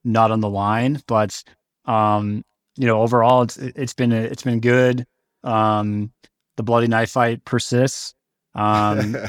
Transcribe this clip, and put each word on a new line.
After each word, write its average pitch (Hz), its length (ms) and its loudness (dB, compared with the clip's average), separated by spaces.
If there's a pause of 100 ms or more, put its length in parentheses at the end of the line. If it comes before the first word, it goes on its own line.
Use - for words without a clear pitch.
nut 113 280 2
on 110 80 0
the 107 100 -2
line. 110 560 -2
But, 107 380 -2 (420)
um, 107 580 0 (320)
you 131 120 -2
know, 110 140 2
overall, 120 420 4
it's, - 140 -6
it, 131 180 -12
it's 135 180 -8
been, 120 180 0
a, 113 100 0
it's 113 220 -8
been 120 160 -2
good. 123 460 2 (380)
Um, 107 680 0 (460)
the 110 60 -6
bloody 117 240 2
knife 113 240 0
fight 120 340 -2
persists, - 680 -2 (420)
um, 107 600 0 (140)